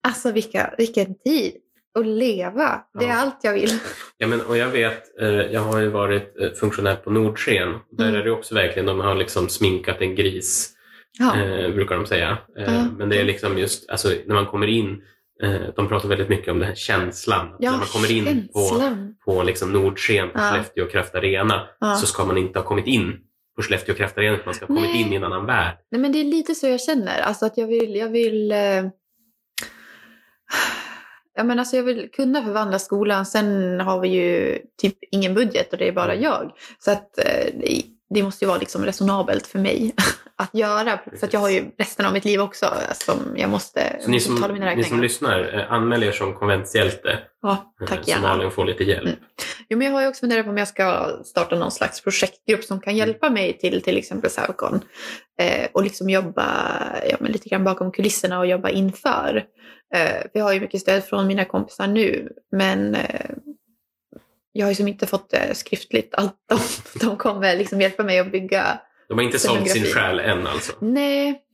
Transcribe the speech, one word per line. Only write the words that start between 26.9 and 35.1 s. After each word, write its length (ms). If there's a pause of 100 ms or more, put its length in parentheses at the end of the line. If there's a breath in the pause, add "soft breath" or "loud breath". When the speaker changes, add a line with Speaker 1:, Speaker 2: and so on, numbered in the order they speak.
Speaker 1:
Alltså, 260
att 120
jag 80
vill, 300
jag 120
vill, 440
eh, 320 (2500 loud breath)
ja, 100
men 140
alltså, 180
jag 80
vill 280
kunna 320
förvandla 340
skolan. 480
Sen 540
har 200
vi 80
ju 500 (240)
typ 140 (140)